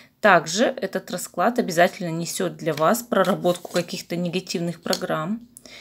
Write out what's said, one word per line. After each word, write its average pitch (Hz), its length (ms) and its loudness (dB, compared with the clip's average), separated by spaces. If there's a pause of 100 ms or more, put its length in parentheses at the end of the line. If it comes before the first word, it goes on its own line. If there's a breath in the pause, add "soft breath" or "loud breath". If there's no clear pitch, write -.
(200 loud breath)
Также 180 440 4
этот - 460 -4
расклад 202 480 -2
обязательно 180 520 2
несет 165 460 -4
для 156 180 -2
вас 160 280 2
проработку 175 680 0
каких-то 175 460 -4
негативных 175 680 -4
программ. 180 640 -4 (340 loud breath)